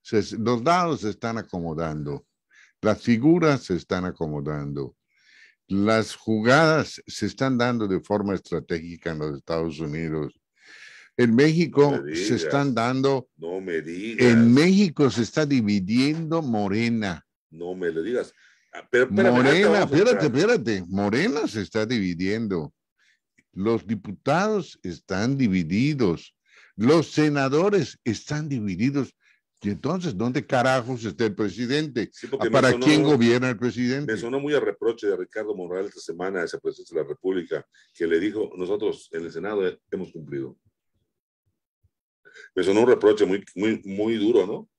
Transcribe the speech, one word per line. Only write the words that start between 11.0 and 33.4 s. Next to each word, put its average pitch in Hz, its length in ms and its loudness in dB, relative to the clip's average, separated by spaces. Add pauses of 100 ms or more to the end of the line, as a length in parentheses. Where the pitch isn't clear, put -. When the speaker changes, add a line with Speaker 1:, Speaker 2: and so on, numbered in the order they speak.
Speaker 1:
En 120 180 4
México 143 640 4
Speaker 2:
No 117 60 -6
me 151 120 -8
Speaker 1:
se 170 200 -2
están 143 360 0
Speaker 2:
digas. 117 40 -2
Speaker 1:
dando, 131 600 0
Speaker 2:
No 87 240 -8
me 87 200 -4
digas. 107 460 0
Speaker 1:
en 117 260 8
México 165 560 4
se 117 120 -2
está 151 240 0
dividiendo 135 960 0
Morena. 107 840 -2 (240)
Speaker 2:
No 87 260 -10
me 90 160 -4
lo 80 120 -6
digas. 117 300 -6 (400)
Ah, - 180 -18
pero 123 140 4
espérame, 120 320 4
ahorita 127 140 6
Speaker 1:
Morena, 196 180 4
Speaker 2:
vamos 208 100 4
a 139 160 0
Speaker 1:
espérate, 196 300 4
Speaker 2:
entrar. 147 240 2
Speaker 1:
espérate. 110 400 0
Morena 113 580 0
se 110 140 -6
está 110 240 -2
dividiendo. 95 880 -2 (800)
Los 104 340 -2
diputados 143 960 -4
están 95 540 -4
divididos. 101 1000 0 (400)
Los 139 360 2
senadores 151 920 0
están 151 460 -4
divididos. 123 680 -2 (460)
Y 101 80 -4
entonces, 151 480 -4
¿dónde 123 280 -2
carajos 127 600 0
está 110 200 -2
el 104 100 0
presidente? 117 760 -4
Speaker 2:
Sí, - 160 -18
porque 120 220 -4
me - 20 0
Speaker 1:
¿Para 131 200 6
Speaker 2:
sonó, 123 140 0
Speaker 1:
quién 151 180 6
gobierna 123 460 4